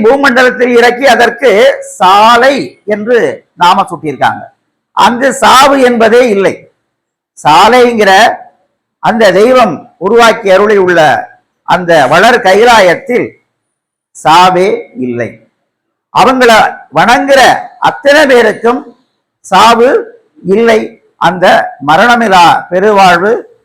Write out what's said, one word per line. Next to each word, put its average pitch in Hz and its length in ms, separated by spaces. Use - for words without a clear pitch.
பூமண்டலத்தில் 254 720
இறக்கி 240 360
அதற்கு 233 380
சாலை 226 580
என்று 214 240
நாம 185 280
சூட்டியிருக்காங்க. 131 540
அங்கு 240 320
சாவு 254 320
என்பதே 233 320
இல்லை. 185 200
சாலைங்கிற 214 720
அந்த 220 200
தெய்வம் 233 360
உருவாக்கி 226 500
அருளி 208 300
உள்ள 175 140
அந்த 170 240
வளர் 214 260
கைலாயத்தில் 202 800
சாவே 180 520
இல்லை. 120 240
அவங்கள 240 380
வணங்குற 269 440
அத்தனை 285 340
பேருக்கும் 233 500
சாவு 233 720
இல்லை, 220 560
அந்த 175 600
மரணமிலா 185 800
பெருவாழ்வு, 196 960